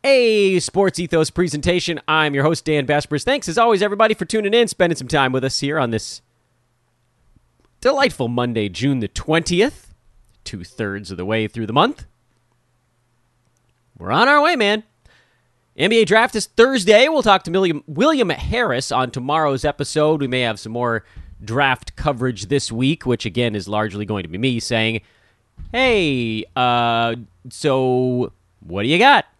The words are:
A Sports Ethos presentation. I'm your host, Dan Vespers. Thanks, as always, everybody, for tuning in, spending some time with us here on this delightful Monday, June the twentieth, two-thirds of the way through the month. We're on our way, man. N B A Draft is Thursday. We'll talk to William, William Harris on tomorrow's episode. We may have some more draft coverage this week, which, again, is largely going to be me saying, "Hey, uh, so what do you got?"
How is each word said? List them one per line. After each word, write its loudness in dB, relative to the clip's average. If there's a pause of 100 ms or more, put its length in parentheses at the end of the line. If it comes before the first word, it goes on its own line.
A 4
Sports -2
Ethos 0
presentation. -2 (120)
I'm 2
your 0
host, 0
Dan 0
Vespers. -2
Thanks, -2
as -4
always, 4
everybody, 2
for -4
tuning -2
in, 4
spending 0
some -10
time 0
with -2
us -4
here -2
on 0
this -6 (1600)
delightful 0
Monday, -2
June -2
the -4
twentieth, -2 (500)
two-thirds -8
of -10
the -8
way -2
through -8
the -8
month. 0 (1900)
We're -8
on 2
our 4
way, 0
man. 0 (920)
N 0
B 4
A 4
Draft 2
is -4
Thursday. 6
We'll 0
talk 4
to -6
William, 0
William 2
Harris -2
on 0
tomorrow's -2
episode. 0
We -2
may -2
have -2
some -12
more -2 (360)
draft -2
coverage -4
this -2
week, -2
which, -2
again, -2
is -8
largely -4
going -4
to -12
be -10
me -2
saying, -2 (720)
"Hey, 0 (140)
uh, 0 (320)
so 0 (260)
what -6
do 0
you 2
got?" 4 (120)